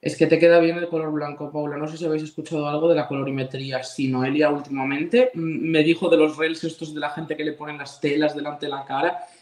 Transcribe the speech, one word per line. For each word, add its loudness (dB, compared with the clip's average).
Es -4
que 4
te 4
queda 8
bien 4
el -6
color -4
blanco, -6
Paula. -6
No -6
sé -10
si -6
habéis -2
escuchado -6
algo 0
de 6
la 0
colorimetría. -4
Sí, -4
Noelia 2
últimamente, 0
mm, -2
me 4
dijo 2
de 6
los 4
reels -2
estos -8
de -8
la -4
gente -8
que -6
le -4
ponen -12
las -16
telas 0
delante -8
de -6
la -8
cara -2